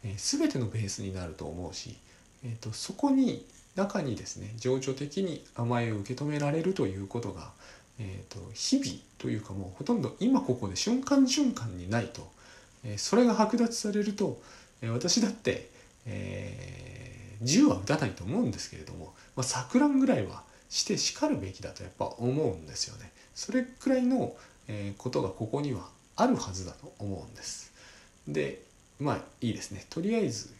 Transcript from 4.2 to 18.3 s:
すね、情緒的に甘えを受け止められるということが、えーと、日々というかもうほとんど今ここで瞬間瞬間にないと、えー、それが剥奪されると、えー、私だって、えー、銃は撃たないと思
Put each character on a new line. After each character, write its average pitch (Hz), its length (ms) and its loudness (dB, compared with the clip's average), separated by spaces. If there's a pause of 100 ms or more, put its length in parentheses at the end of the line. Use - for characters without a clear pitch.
す - 140 -10
ね、 101 200 -8
情 127 220 2
緒 131 140 -2
的 143 300 -2
に 170 200 -4 (120)
甘 120 260 2
え 117 120 0
を 104 40 -2
受 101 160 -4
け 135 100 -4
止 147 40 0
め 147 100 0
ら 143 140 2
れ 160 100 2
る 190 140 2
と 127 100 2
い 95 100 -2
う 98 120 -6
こ - 140 -4
と 90 120 -6
が、 82 160 -12 (480)
え 95 320 -8
ー - 20 -16
と、 101 80 -10 (140)
日 - 260 2
々 - 200 -4 (180)
と 127 140 -2
い 110 60 0
う 107 40 -4
か - 120 -12
も 95 200 -6
う - 60 -16
ほ 139 40 -8
と 240 120 4
ん 190 80 0
ど 113 160 -4
今 254 220 4
こ 127 120 0
こ 107 140 -2
で 92 80 -4
瞬 247 260 2
間 277 260 6
瞬 269 260 4
間 107 220 -6
に 90 140 -8
な 117 100 4
い 104 60 0
と、 - 260 -12 (520)
え 107 100 -6
ー、 101 60 -6
そ - 160 0
れ 240 100 10
が 220 100 6
剥 214 220 4
奪 233 180 4
さ 208 160 -2
れ 208 120 2
る 208 100 0
と、 160 260 0 (440)
え 113 60 -2
ー、 - 20 0
私 170 300 2
だ 220 80 4
っ - 20 -2
て、 - 400 -2 (340)
え 95 1400 -10
ー、 - 20 -4
銃 185 220 8
は - 120 6
撃 - 80 -6
た 147 120 4
な - 80 2
い 101 60 0
と - 120 -10
思 151 180 0